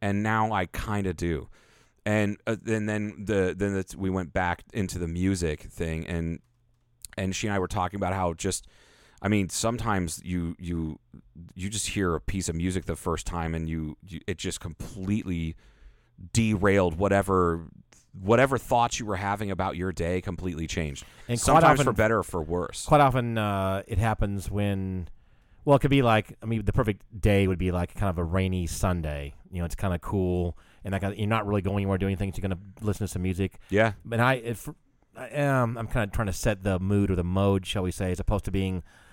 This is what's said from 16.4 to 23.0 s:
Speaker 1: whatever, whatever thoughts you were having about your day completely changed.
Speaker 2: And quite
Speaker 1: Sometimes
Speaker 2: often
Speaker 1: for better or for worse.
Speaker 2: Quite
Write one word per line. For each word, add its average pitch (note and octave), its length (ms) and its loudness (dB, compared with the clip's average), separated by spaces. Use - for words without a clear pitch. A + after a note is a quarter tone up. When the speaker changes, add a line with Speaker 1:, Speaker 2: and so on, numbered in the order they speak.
Speaker 1:
whatever, F#2 720 2
whatever A#2+ 380 4
thoughts A#2+ 420 0
you B2 60 -6
were G#2 120 -2
having G2+ 340 -2
about F#2 240 -2
your F2+ 160 -2
day F2 300 -2
completely E2+ 460 -6
changed. D2+ 360 -6
Speaker 2:
And A#2+ 120 -2
quite - 60 -2
Speaker 1:
Sometimes D3 360 8
Speaker 2:
often C3+ 120 4
Speaker 1:
for G2+ 40 -2
better A2 220 4
or F2+ 40 0
for F2 180 -4
worse. E2 440 -4
Speaker 2:
Quite D3+ 160 8